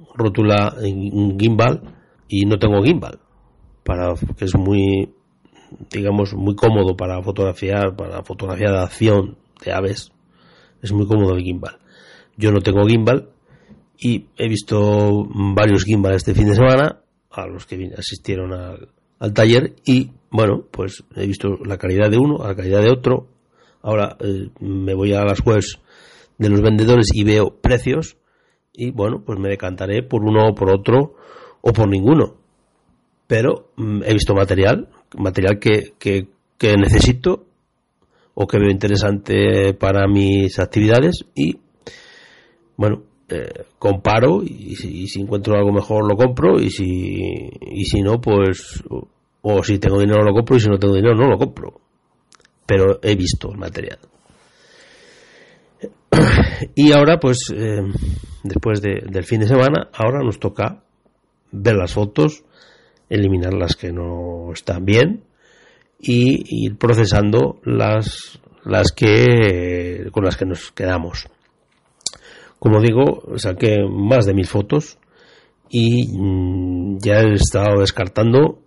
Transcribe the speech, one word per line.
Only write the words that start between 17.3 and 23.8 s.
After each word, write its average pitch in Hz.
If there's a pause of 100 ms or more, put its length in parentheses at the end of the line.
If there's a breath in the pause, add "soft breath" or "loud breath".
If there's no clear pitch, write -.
a 92
los 87
que 95
vin-, 92
asistieron 92
al, 92 (320)
al 110
taller, 117
y, 127 (200)
bueno, 110
pues - (100)
he 98
visto 98 (140)
la 98
calidad 98
de 113
uno, 147
la 98
calidad 98
de 110
otro. 127 (520 soft breath)